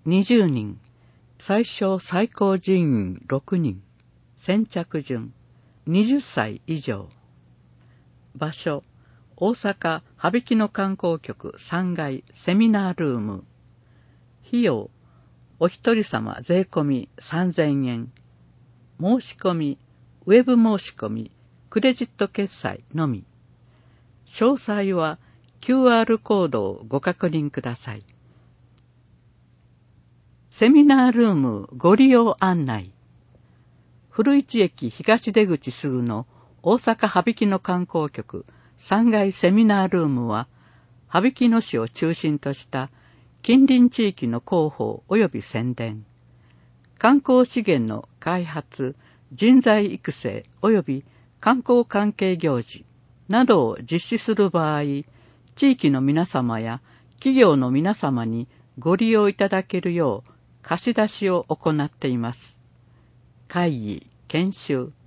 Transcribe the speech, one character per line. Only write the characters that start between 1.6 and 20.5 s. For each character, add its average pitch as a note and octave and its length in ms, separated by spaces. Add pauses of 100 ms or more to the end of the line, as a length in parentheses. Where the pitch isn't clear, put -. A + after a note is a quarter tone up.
小 F#3+ 340
最 F#3 300
高 F#3+ 300
人 F#3 220
員 G#2+ 460
六 C#3 300
人。 A#2 260 (540)
先 G#3+ 300
着 E3+ 340
順、 A#2+ 320 (540)
二 F#3 180
十 C4+ 160
歳 G#2+ 460
以 D#3+ 140
上。 G2+ 280 (1300)
場 D#3 160
所、 - 320 (520)
大 G3+ 160
阪 F#3 500 (140)
羽 G3 240
曳 A#3+ 160
野 G#3+ 120
観 G3 280
光 E3 220
局 - 380
三 F3+ 380
階 D3 280 (120)
セ - 200
ミ A3+ 140
ナ G3 240
ー - 60
ル C#3+ 180
ー - 20
ム。 G#2 260 (1000)
費 A#3+ 180
用、 A#2 260 (680)
お F3 100
一 - 260
人 A3 100
様 A2 380
税 F#3 280
込 D#3 140
み C3+ 240 (100)
三 F3 340
千 C#3+ 340
円。 A#2+ 260 (880)
申 A3 200
し - 200
込 F3+ 140
み、 D3 240 (480)
ウ F#3+ 80
ェ B3 100
ブ B3 120